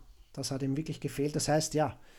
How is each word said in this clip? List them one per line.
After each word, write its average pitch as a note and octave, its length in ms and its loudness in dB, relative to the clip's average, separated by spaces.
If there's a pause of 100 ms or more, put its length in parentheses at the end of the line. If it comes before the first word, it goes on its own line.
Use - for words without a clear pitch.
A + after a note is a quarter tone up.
(320)
das C#3 200 -4
hat C3+ 100 -2
ihm C3+ 140 2
wirklich D#3 240 -4
gefehlt. D3 340 -2
Das D3 140 0
heißt, D3+ 260 2
ja, D3 240 2 (200)